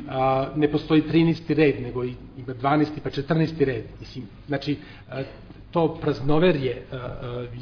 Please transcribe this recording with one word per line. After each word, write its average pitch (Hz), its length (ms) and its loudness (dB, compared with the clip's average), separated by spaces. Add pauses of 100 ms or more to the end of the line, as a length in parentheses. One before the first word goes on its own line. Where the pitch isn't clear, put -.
a, 135 480 2
ne 147 160 4
postoji 151 300 4
trinaesti 160 520 2
red, 139 280 4
nego 123 220 -6
i-, 123 100 -4 (240)
ima 127 160 -8
dvanaesti 147 460 2
pa 135 100 -6
četrnaesti 160 540 2
red. 117 200 -2 (160)
Mislim, 117 240 -12 (220)
znači, 143 300 -2 (360)
e, 135 120 -6 (460)
to 160 300 2
praznoverje, 147 720 4
e, - 240 -10
e, - 20 -8 (640)